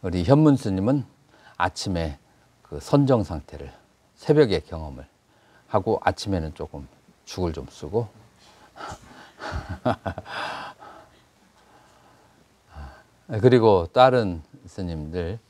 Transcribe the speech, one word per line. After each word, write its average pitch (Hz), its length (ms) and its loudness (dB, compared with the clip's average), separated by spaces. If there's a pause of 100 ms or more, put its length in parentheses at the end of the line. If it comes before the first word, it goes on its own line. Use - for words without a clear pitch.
우리 90 220 -2
현문 143 320 6
스님은 110 500 -2 (520)
아침에 85 600 -4 (440)
그 - 180 -14
선정 135 440 2
상태를 76 500 -12 (420)
새벽에 135 460 2
경험을 73 440 -12 (600)
하고 107 360 0
아침에는 87 500 -4
조금 71 340 -12 (380)
죽을 87 280 -4
좀 65 160 -10
쓰고 104 380 -6 (680)
<laughs> - - -12
그리고 110 500 6
다른 120 500 4 (260)
스님들 85 720 -8 (100)